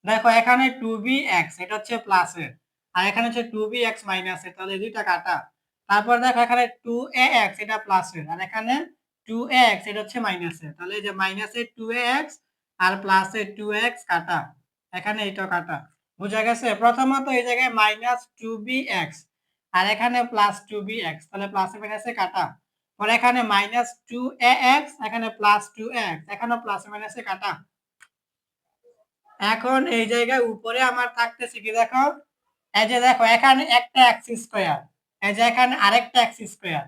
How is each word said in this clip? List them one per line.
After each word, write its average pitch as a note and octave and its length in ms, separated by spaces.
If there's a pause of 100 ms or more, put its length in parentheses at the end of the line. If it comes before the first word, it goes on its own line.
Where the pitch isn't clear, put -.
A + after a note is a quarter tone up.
দেখো A3 220 (120)
এখানে B3 260 (120)
টু A3+ 120 (120)
বি B3+ 140 (220)
এক্স, E3 220
এটা F3+ 160
হচ্ছে A3 240
প্লাসের, F3 500 (460)
আর F#3 120
এখানে A3+ 200
হচ্ছে A#3 240
টু G#3+ 180
বি A#3+ 100 (100)
এক্স A3 200
মাইনাসের, F#3 440
তাহলে F#3+ 200
এই F#3+ 100
দুইটা G#3+ 200
কাটা। F3+ 320 (540)
তারপর G#3+ 320
দেখো B3+ 200
এখানে A#3+ 240 (160)
টু A#3 140 (280)
এ - 20 (160)
এক্স, G3 180
এটা G#3+ 240
প্লাসের, F#3 460
আর E3 180
এখানে A3+ 280 (540)
টু A3+ 80 (200)
এ B3+ 40 (100)
এক্স, F#3+ 160
এটা G#3+ 140
হচ্ছে A#3 180
মাইনাসের, F3 540
তাহলে F#3 220
এই G3+ 100
যে G3+ 60 (100)
মাইনাসের G#3 520
টু A3+ 180
এ B3 100 (160)
এক্স D4+ 160 (460)
আর F#3 220
প্লাসের G3 540
টু G#3 100 (200)
এক্স A#3+ 240
কাটা, E3+ 300 (540)
এখানে G#3 300
এইটা G3 300
কাটা। E3+ 240 (420)
বুঝা G#3 240
গেছে? A#3 320
প্রথমত C4 500 (120)
এই A#3+ 80
জায়গায় B3 280
মাইনাস A3 460 (180)
টু A3+ 120 (140)
বি B3+ 140 (240)
এক্স D#3 160 (560)
আর F#3 200
এখানে A#3+ 260 (120)
প্লাস G3+ 240 (100)
টু G#3+ 120 (100)
বি A3 100 (120)
এক্স, D#3 180
তাহলে G3 260
প্লাসে F#3+ 260
মাইনাসে G#3+ 340
কাটা। F#3 320 (540)
পরে G#3 140
এখানে B3 300
মাইনাস A3 460 (200)
টু A#3+ 120 (300)
এ - 20 (220)
এক্স, D4 160 (120)
এখানে A3+ 240 (100)
প্লাস G#3 240 (120)
টু A3 120 (220)
এক্স, D#3+ 160 (100)
এখানেও A#3 280
প্লাসে G3+ 280
মাইনাসে G#3+ 340
কাটা। F#3+ 280 (1900)
এখন A3+ 400 (180)
এই A3+ 100
জায়গায় A#3+ 360 (100)
উপরে A#3 280
আমার B3 340
থাকতেছে A#3 460
কি G#3+ 180
দেখো, B3 240 (720)
এই A3 140
যে B3 120
দেখো B3 240 (120)
এখানে C4 280 (140)
একটা B3 240 (100)
এক্স A3+ 160 (140)
স্কয়ার, F3 380 (420)
এই G3+ 140
যে A3+ 60 (100)
এখানে B3+ 220 (120)
আরেকটা A#3+ 360
এক্স A#3 180 (120)
স্কয়ার। D#3 360